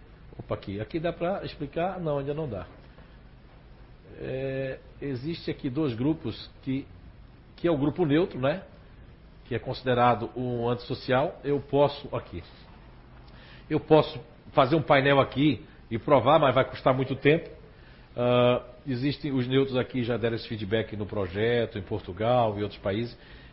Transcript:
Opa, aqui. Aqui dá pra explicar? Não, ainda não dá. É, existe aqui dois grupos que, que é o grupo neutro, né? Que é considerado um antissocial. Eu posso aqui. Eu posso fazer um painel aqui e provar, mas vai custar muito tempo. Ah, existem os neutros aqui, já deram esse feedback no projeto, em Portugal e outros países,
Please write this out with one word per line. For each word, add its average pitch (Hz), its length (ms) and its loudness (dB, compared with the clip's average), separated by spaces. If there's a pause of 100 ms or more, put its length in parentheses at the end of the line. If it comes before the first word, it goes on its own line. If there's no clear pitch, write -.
(360)
Opa, - 200 -6
aqui. 98 240 -8
Aqui 135 180 -6
dá 165 140 -4
pra 175 320 -4
explicar? 165 560 -6
Não, 147 180 -2
ainda 139 160 -4
não 156 140 -6
dá. 95 180 -8 (1500)
É, 135 640 -6 (200)
existe 139 480 -8
aqui 147 220 -6
dois 139 240 -2
grupos 123 560 -4 (120)
que, 135 220 -4 (720)
que - 140 -2
é - 20 4
o 160 80 2
grupo 147 260 0
neutro, 147 360 0
né? 151 220 0 (800)
Que - 100 -6
é 110 60 -2
considerado 120 760 2
um 123 320 -2
antissocial. 127 760 -2
Eu 143 160 0
posso - 540 0
aqui. 90 280 -8 (1300)
Eu 156 80 2
posso 151 400 4 (340)
fazer 139 220 4
um 156 80 2
painel 139 380 6
aqui 131 440 2 (240)
e 113 80 -6
provar, 139 440 6
mas 135 120 4
vai 127 120 4
custar - 280 0
muito 131 220 -2
tempo. 143 340 4 (680)
Ah, 123 480 4 (200)
existem 139 460 -4
os 127 160 0
neutros 131 300 2
aqui, 123 260 -2
já 117 140 -2
deram 113 180 -2
esse 110 140 -8
feedback 107 480 -4
no 104 100 -6
projeto, 104 720 -2
em 95 40 -8
Portugal 107 760 -2
e 104 60 -2
outros - 160 -10
países, 110 360 -4 (360)